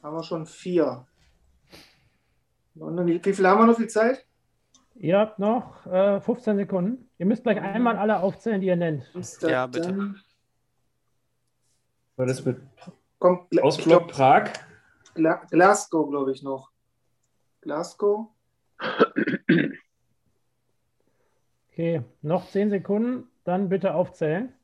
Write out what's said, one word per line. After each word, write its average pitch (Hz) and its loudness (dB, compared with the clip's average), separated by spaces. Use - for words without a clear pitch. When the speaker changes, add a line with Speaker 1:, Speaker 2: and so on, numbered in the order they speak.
Speaker 1:
Haben 151 -12
wir 165 -8
schon 160 -8
vier. 147 -2
London, 160 -4
wie, 175 0
wie 196 2
viel 196 2
haben 202 6
wir 226 8
noch 233 6
für 226 -4
Zeit? 233 0
Speaker 2:
Ihr 185 0
habt - 0
noch, 220 -4
äh, 196 0
fünfzehn 233 -2
Sekunden. 196 -4
Ihr 175 -2
müsst 214 0
gleich 214 0
Speaker 1:
Mhm. 196 -6
Speaker 2:
einmal 220 0
alle 202 0
aufzählen, 196 -2
die 190 -2
ihr 180 2
nennt. 160 -2
Speaker 1:
Amsterdam. 175 -6
Speaker 3:
Ja, 127 0
bitte. 190 -6
Speaker 4:
Was 127 -2
ist 131 -4
mit 127 -4
Speaker 1:
Komm, 180 2
Gla-, - 2
Speaker 4:
Ostblock 160 4
Speaker 1:
ich 165 -10
glaub, - -16
Speaker 4:
Prag? 139 4
Speaker 1:
Gla-, 165 0
Glasgow, 170 4
glaub 139 -4
ich, 135 -6
noch. 139 -10
Glasgow. 202 -4
Speaker 2:
Okay, 165 -4
noch 175 -4
zehn 208 0
Sekunden, 226 -4
dann 185 -2
bitte 190 -2
aufzählen. 180 -2